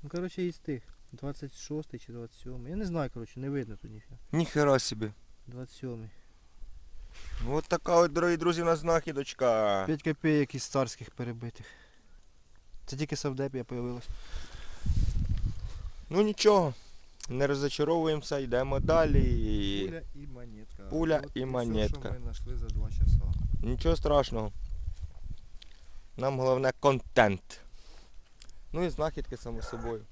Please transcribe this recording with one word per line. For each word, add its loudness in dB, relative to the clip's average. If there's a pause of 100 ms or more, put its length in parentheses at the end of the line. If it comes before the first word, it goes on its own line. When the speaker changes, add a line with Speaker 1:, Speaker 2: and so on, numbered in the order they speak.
Speaker 1:
Ну, -14
коротше, -6
із -4
тих. -6 (300)
Двадцять -10
шостий -10
чи -14
двадцять -14
сьомий. -10
Я -6
не -2
знаю, -2
коротше, -10
не -6
видно -4
тут -14
ніфіга. -18 (160)
Speaker 2:
Ніхера 4
собі. -2 (360)
Speaker 1:
Двадцять -14
сьомий. -10 (1400)
Speaker 2:
От 0
така 2
от, 8
дорогі 4
друзі, 2
у 0
нас 4
знахідочка. 2
Speaker 1:
П'ять -2
копійок 2
із -4
царських -2
перебитих. -8 (1200)
Це -6
тільки -2
совдепія -4
появилась. -6 (2000)
Speaker 2:
Ну 4
нічого, 4 (540)
не 2
розочаровуємося, 0
йдемо 0
далі. 4
Speaker 1:
Пуля -8 (120)
і -10
монетка. -12
Speaker 2:
Пуля 2
Speaker 1:
От -12
Speaker 2:
і -2
Speaker 1:
і 0
все, -4
Speaker 2:
монетка. 2
Speaker 1:
що -4
ми -4
знайшли -4
за -2
два -2
часа. 6 (420)
Speaker 2:
Нічого 4
страшного. 2 (1600)
Нам 0
головне 4
контент. 4 (1120)
Ну 0
і 0
знахідки, -4
само -8
собою. -6